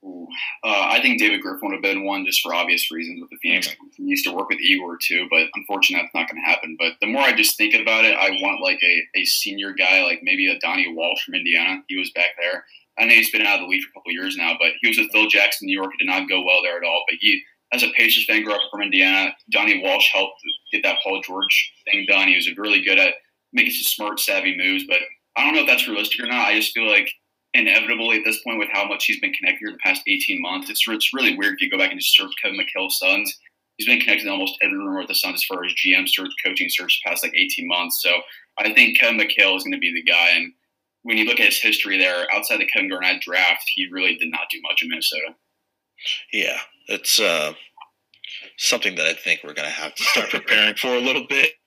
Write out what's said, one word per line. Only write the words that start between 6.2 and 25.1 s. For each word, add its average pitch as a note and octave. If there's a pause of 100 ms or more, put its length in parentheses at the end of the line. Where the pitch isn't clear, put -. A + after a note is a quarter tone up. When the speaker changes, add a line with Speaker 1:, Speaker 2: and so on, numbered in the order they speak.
Speaker 1:
gonna D#2+
happen. E2
But E2
the G#2+
more B2+
I C3
just -
think G#2+
about A2
it, A2
I G2 (100)
want, G2
like, F#2+
a, F2 (180)
a F#2
senior G2
guy, F#2
like -
maybe F#2+
a F2
Donnie F2
Walsh E2
from -
Indiana. F2
He F#2+
was F2+
back F2
there. F2 (340)
I A2+
know A#2
he's A2+
been G#2+
out G2+
of -
the F2+
league F#2
for -
a -
couple F#2
of F2+
years F#2+
now, E2+
but E2 (100)
he A2+
was A2+
with B2
Phil G#2+
Jackson G#2
in -
New F#2+
York. F#2+
It -
did F2+
not F#2
go F#2
well F2+
there F2
at E2+
all. E2+
But -
he, G2+ (300)
as B2
a A2
Pacers A2+
fan, A2
grew G#2+
up G#2 (100)
from G2+
Indiana. F#2+ (180)
Donnie G2+
Walsh F#2+
helped F#2+ (320)
get G#2
that G2
Paul G2
George F#2+ (180)
thing G2
done. G2
He F#2+
was F2
really G2+
good F#2+
at F#2 (400)
making B2
some -
smart, -
savvy F#2+
moves. F#2
But F2+ (380)